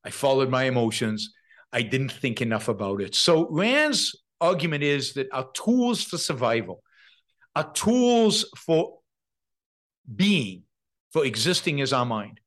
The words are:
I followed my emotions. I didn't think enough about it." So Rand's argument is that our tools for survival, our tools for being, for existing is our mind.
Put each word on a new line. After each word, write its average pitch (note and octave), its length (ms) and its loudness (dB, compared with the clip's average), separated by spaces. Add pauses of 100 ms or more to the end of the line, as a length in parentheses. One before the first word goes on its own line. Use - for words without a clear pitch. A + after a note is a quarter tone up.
I G2+ 80 -14
followed C3+ 380 2
my B2+ 140 0
emotions. A2+ 680 -2 (400)
I B2 80 0
didn't C3 300 -2
think B2 300 -6
enough A2 280 -2
about G2+ 320 -4
it." - 140 -6
So D#3+ 360 2
Rand's B3+ 640 0 (240)
argument E3 440 0
is C#3+ 300 0
that C3+ 180 -4
our C3 220 -6
tools A#3+ 500 2
for - 140 -8
survival, A2+ 640 -2 (760)
our D3+ 180 -4
tools A#3 720 4 (100)
for - 440 0 (1160)
being, B2 480 0 (480)
for D#3 140 0
existing C#3+ 540 0
is C3+ 140 0
our B2 120 2
mind. A2 420 -6